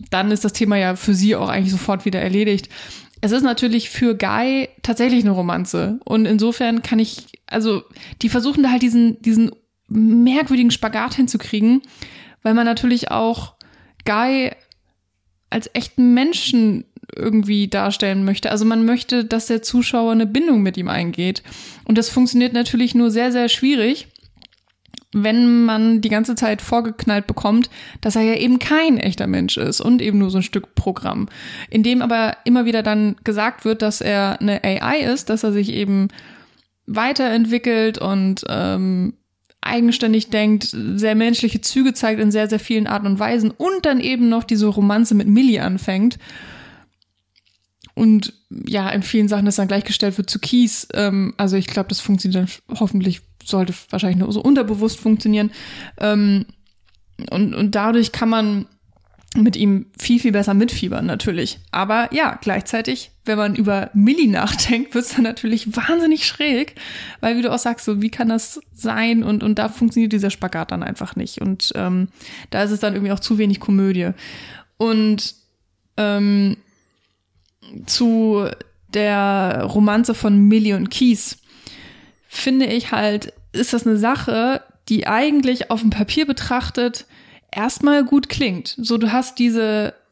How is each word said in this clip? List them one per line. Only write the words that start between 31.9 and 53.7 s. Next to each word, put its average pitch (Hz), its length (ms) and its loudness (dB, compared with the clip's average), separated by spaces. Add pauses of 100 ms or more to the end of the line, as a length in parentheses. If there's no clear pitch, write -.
aber 233 460 -2
immer 240 180 4
wieder 226 180 0
dann 214 400 0
gesagt 214 440 -4
wird, 220 160 -2
dass 214 180 0
er 202 400 -2
eine 202 240 0
A 190 300 -2
I - 80 0
ist, 254 260 -4
dass 220 140 0
er 214 100 0
sich 202 180 0
eben 196 380 0 (800)
weiterentwickelt 233 1120 0
und, 190 500 -2
ähm, 185 640 -2 (480)
eigenständig 233 720 0
denkt, 214 380 0 (280)
sehr 214 180 0
menschliche 226 460 0
Züge 262 320 2
zeigt 220 280 -2
in 208 120 4
sehr, 214 160 0
sehr 214 100 0
vielen 220 300 -2
Arten 202 180 -2
und 196 120 0
Weisen 220 320 0
und 370 340 -2
dann 269 160 2
eben 240 280 2
noch 226 160 2
diese 214 220 0
Romanze 208 480 2
mit 202 140 2
Millie 226 340 4
anfängt. 190 560 -2 (1800)
Und 214 380 2 (180)
ja, - 380 -6
in 196 140 -2
vielen 208 260 0
Sachen 202 160 0
das 202 120 2
dann 196 120 0
gleichgestellt 202 480 -2
wird 202 140 -4
zu - 80 -4
Keys. - 560 0
Ähm, 196 420 0
also 196 200 0
ich 190 100 0
glaub, 196 220 -4
das - 120 -6
funktioniert 185 380 0
dann 180 60 0
f-, - 180 -8 (180)
hoffentlich, 190 400 0 (240)
sollte 185 280 -2